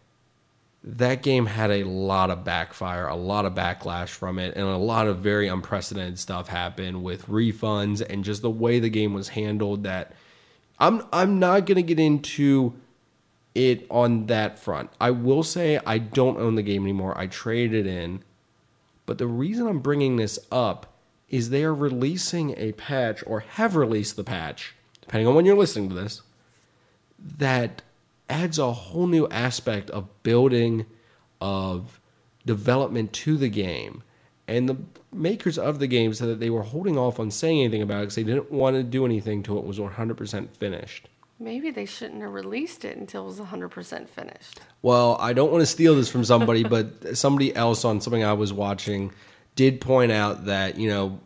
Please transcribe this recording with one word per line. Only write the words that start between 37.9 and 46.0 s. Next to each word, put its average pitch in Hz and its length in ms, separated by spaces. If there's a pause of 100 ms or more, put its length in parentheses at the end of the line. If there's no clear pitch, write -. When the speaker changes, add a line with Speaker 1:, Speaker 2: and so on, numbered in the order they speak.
Speaker 1:
it - 40
'cause 101 80
they 113 80
didn't 127 280
want 131 260
to 135 60
do 127 220
anything 107 380
till 101 140
it - 80
was 98 140
one 101 140
hundred 113 240
percent 101 380
finished. - 540 (300)
Speaker 2:
Maybe 240 320
they 208 140
shouldn't 214 360
have 208 120
released 202 520
it - 120
until 196 260
it 196 40
was 190 120
a 208 60
hundred 180 240
percent - 400
finished. - 520 (200)
Speaker 1:
Well, 120 380
I 123 140
don't 135 180
wanna 165 140
steal 160 300
this 131 140